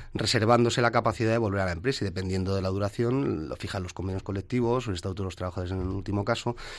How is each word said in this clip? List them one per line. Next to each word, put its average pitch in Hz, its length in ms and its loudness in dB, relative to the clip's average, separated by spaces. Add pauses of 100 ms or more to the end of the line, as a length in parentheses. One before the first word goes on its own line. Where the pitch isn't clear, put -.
(160)
reservándose 117 640 4
la 120 100 6
capacidad 113 400 2
de 113 60 4
volver 98 240 2
a 95 40 2
la 90 80 0
empresa 104 300 -2
y - 20 0
dependiendo 95 500 0
de 98 80 0
la 95 60 0
duración 101 800 0
lo 62 80 -6
fijan 98 280 -6
los 90 100 -8
convenios 95 300 -4
colectivos, 117 640 0
el 95 80 -2
estatuto 95 280 -4
de 95 40 -2
los 90 80 -8
trabajadores 90 360 -4
en 95 100 -2
el 92 60 -2
último 98 380 -2
caso, 117 300 -2 (220)